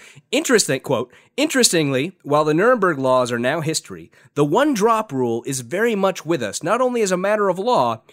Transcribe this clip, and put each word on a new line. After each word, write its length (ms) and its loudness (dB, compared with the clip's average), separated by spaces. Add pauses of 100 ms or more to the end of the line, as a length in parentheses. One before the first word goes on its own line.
(300)
"Interesting," 500 2
quote, 300 -4 (280)
"Interestingly, 720 0 (120)
while 200 2
the 80 0
Nuremberg 460 2
laws 340 2
are 60 -2
now 240 -2
history, 480 -8 (240)
the 100 2
one 300 2
drop 360 0
rule 360 -2
is 160 -6
very 320 -2
much 320 -2
with 160 -2
us, 200 -6
not 200 0
only 180 0
as 120 0
a 40 0
matter 320 0
of 100 0
law, 440 0 (100)